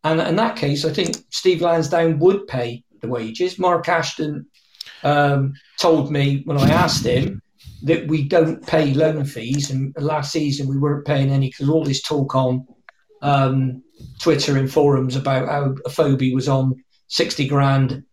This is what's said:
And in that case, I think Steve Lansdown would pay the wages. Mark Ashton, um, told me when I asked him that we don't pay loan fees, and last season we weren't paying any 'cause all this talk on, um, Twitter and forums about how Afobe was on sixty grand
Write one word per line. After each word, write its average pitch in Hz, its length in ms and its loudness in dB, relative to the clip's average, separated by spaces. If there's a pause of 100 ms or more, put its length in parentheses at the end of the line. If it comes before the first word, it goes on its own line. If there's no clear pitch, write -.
And 160 180 2
in 165 160 0
that - 200 0
case, 143 280 -2
I 151 80 0
think - 240 -2 (140)
Steve 180 300 2
Lansdown 165 580 2
would 196 280 2
pay 120 380 -6 (160)
the 120 80 -8
wages. 120 500 -4
Mark 175 300 0
Ashton, 151 580 -4 (560)
um, 143 520 2 (240)
told 151 320 2
me 139 340 0
when 143 140 -2
I - 120 4
asked 170 340 2
him 123 360 0 (440)
that 160 240 0
we 151 140 0
don't 160 440 0
pay 151 280 2
loan 156 300 0
fees, 139 460 -4
and 135 280 -4
last 147 340 -4
season 143 360 -2
we 139 100 -2
weren't 143 280 -2
paying 139 240 0
any 135 200 0
'cause 139 180 -4
all 156 160 2
this 139 180 -4
talk 139 320 -2
on, 131 320 0 (560)
um, 135 600 0 (380)
Twitter 143 360 2
and 135 160 0
forums 135 440 2
about 131 320 -2
how 143 260 -2 (120)
Afobe 131 480 0
was 135 140 0
on 131 340 0 (260)
sixty - 380 -2
grand 135 560 2 (100)